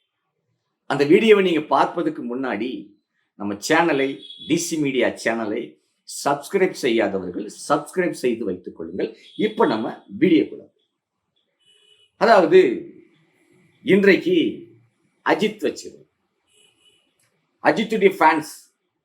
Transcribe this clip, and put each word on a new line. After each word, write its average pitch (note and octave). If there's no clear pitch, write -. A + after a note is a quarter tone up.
அந்த C#3+
வீடியோவை G3+
நீங்க E3+
பார்ப்பதற்கு D3+
முன்னாடி A2+
நம்ம G2+
சேனலை, D3
டி E3
சி E3
மீடியா C3
சேனலை A2
சப்ஸ்கிரைப் F3+
செய்யாதவர்கள் G2
சப்ஸ்கிரைப் D#3+
செய்து A2+
வைத்துக் -
கொள்ளுங்கள். F#2
இப்ப E3+
நம்ம A#2
வீடியோக்குள்ள, D#3
அதாவது F3
இன்றைக்கு F3
அஜித் D#3+
வச்சிரு-, -
அஜித்துடைய G3
ஃபேன்ஸ் D#3+